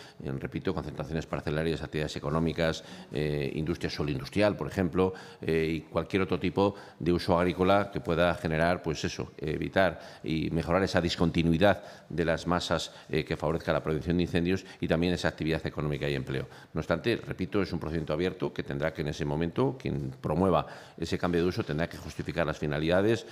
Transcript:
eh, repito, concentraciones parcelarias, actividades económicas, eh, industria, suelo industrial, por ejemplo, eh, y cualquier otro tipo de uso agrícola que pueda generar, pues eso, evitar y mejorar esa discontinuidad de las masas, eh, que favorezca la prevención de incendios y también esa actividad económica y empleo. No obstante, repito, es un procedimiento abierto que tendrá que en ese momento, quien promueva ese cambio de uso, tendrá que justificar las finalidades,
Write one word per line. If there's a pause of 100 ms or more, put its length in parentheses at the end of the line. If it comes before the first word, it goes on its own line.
(240)
eh,
repito,
concentraciones
parcelarias,
actividades
económicas, (260)
eh,
industria,
suelo
industrial,
por
ejemplo, (260)
eh,
y
cualquier
otro
tipo (240)
de
uso
agrícola
que
pueda
generar,
pues
eso,
evitar
y
mejorar
esa
discontinuidad (280)
de
las
masas, (160)
eh,
que
favorezca
la
prevención
de
incendios (140)
y
también
esa
actividad
económica
y
empleo. (280)
No
obstante,
repito,
es
un
procedimiento
abierto
que
tendrá
que
en
ese
momento,
quien (100)
promueva (320)
ese
cambio
de
uso,
tendrá
que
justificar
las
finalidades,